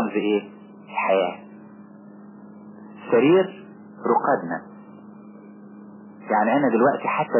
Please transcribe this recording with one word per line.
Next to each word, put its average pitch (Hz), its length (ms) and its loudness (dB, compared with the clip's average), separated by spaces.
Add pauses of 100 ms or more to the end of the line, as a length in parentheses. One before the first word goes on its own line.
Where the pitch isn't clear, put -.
رمز 107 120 -2
إيه؟ 104 380 0 (340)
الحياة. 95 540 -2 (1700)
سرير 160 560 4 (320)
رقادنا. 113 640 -2 (1700)
يعني 110 260 2
أنا 143 120 2
دلوقتي 113 400 2
حتى 147 320 -2